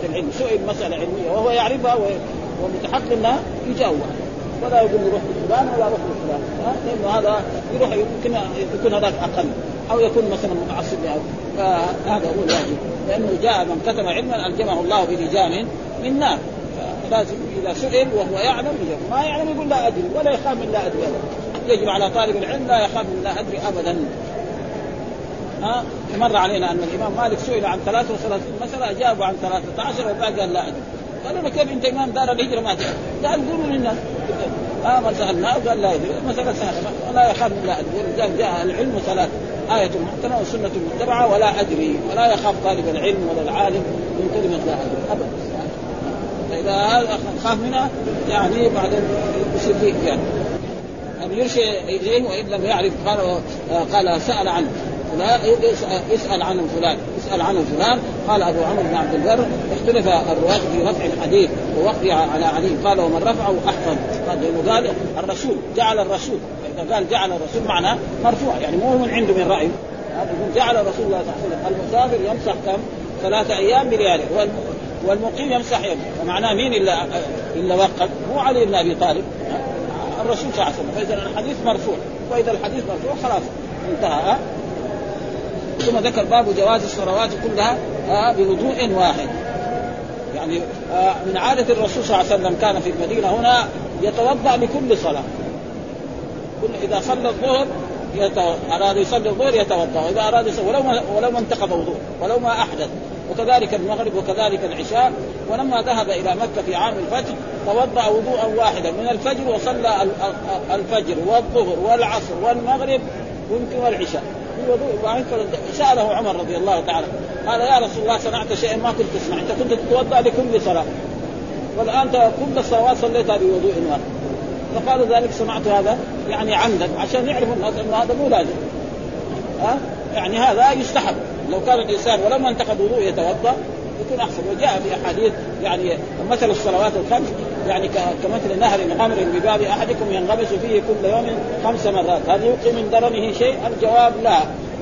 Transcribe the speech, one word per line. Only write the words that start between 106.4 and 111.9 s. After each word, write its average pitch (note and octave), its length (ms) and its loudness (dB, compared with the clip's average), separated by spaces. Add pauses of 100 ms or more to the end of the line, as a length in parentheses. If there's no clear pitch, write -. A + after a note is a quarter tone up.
في F3+ 100 -2
عام G#3+ 220 2
الفتح A3 360 -2 (320)
توضأ A#3 420 2
وضوءا A3 380 2 (120)
واحدا F#3 340 2
من G#3+ 200 -4
الفجر، B3+ 440 0
وصلى A3+ 460 2
ال-، G3 100 2 (100)
ال-، F#3+ 540 -2
الفجر G3+ 400 0 (120)
والظهر A3+ 560 2
والعصر A3 500 2 (100)